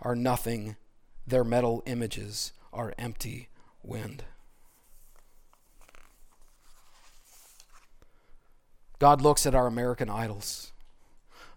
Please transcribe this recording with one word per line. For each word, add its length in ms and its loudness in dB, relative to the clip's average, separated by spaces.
are 140 0
nothing. 600 0
Their 160 6
metal 420 2
images 680 -6
are 260 -6
empty 520 -8
wind." 400 -8
God 200 10
looks 280 6
at 80 4
our 100 6
American 460 0
idols, 600 -6